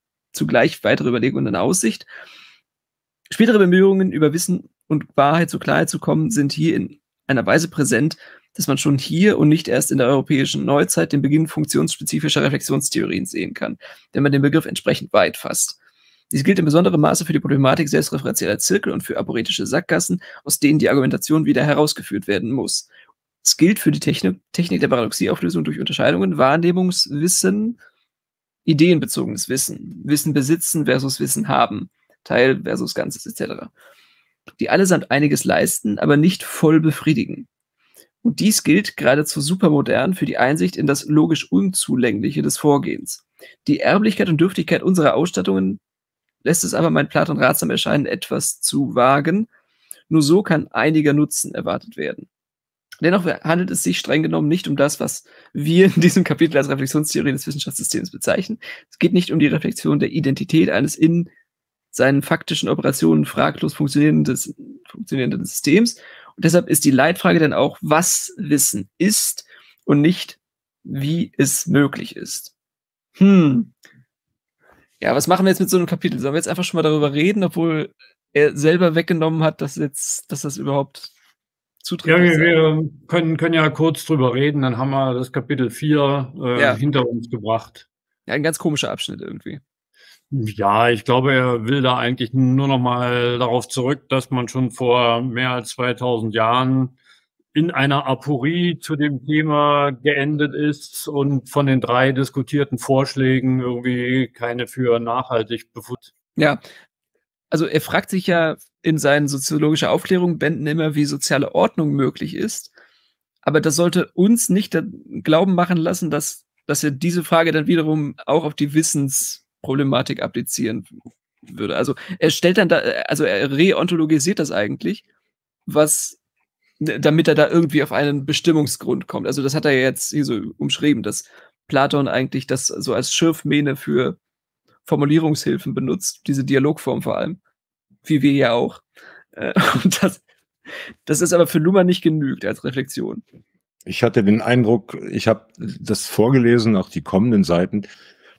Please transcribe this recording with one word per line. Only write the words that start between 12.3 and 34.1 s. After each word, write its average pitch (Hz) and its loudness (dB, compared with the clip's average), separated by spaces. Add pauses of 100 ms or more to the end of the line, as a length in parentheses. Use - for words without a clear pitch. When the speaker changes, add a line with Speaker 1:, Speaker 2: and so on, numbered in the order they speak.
Speaker 1:
Reflexionstheorien - -2
sehen - -8
kann, - -8 (340)
wenn 135 -2
man 139 2
den 139 2
Begriff 156 2
entsprechend - -6
weit 92 2
fasst. - -6 (540)
Dies 139 -2
gilt 190 4
in 175 2
besonderem 165 2
Maße 156 2
für 165 -4
die 156 0
Problematik 139 2
selbstreferenzieller 147 -2
Zirkel - -2
und - -6
für - -10
aporetische - -4
Sackgassen, 175 -2 (220)
aus - -4
denen 147 4
die 90 2
Argumentation 139 0
wieder 143 2
herausgeführt 143 -2
werden 101 -2
muss. - -4 (540)
Es - 0
gilt 190 4
für - 0
die - 0
Techni-, 185 -2 (120)
Technik 175 -2
der 143 2
Paradoxieauflösung 104 -2
durch - -6
Unterscheidungen, 170 0
Wahrnehmungswissen, 180 0 (840)
ideenbezogenes 143 2
Wissen, - -6
Wissen 147 0
besitzen 151 0
versus 131 0
Wissen 143 -4
haben, 117 0 (360)
Teil 127 2
versus 123 -6
Ganzes - -8
et - -14
cetera, - -10 (880)